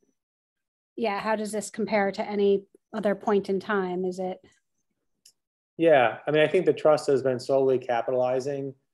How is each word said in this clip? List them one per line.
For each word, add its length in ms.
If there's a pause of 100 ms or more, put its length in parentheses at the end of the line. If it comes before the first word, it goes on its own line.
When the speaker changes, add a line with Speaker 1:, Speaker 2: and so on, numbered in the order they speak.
(960)
Speaker 1:
yeah, 240
how 160
does 160
this 180
compare 440
to 120
any 380 (300)
other 200
point 360
in 100
time? 460
Is 140
it? 200 (1400)
Speaker 2:
Yeah, 500
I 60
mean, 120
I 40
think 180
the 60
trust 360
has 140
been 200
solely 360
capitalizing 960 (200)